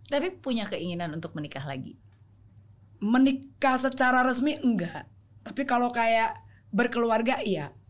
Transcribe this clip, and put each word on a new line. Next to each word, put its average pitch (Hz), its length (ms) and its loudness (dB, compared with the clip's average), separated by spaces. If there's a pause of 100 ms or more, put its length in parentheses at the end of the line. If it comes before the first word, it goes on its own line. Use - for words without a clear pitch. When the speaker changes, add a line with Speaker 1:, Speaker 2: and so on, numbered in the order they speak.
Speaker 1:
Tapi 285 280 -2
punya 226 300 -4
keinginan 175 480 -6
untuk 160 220 -8
menikah 147 300 -8
lagi? 135 340 -10 (1000)
Speaker 2:
Menikah 262 800 2
secara 254 440 2
resmi 262 340 2
enggak. 180 500 -2 (360)
Tapi - 220 -8
kalau 247 260 2
kayak 226 440 2 (360)
berkeluarga 233 680 0
iya. 165 300 -2 (200)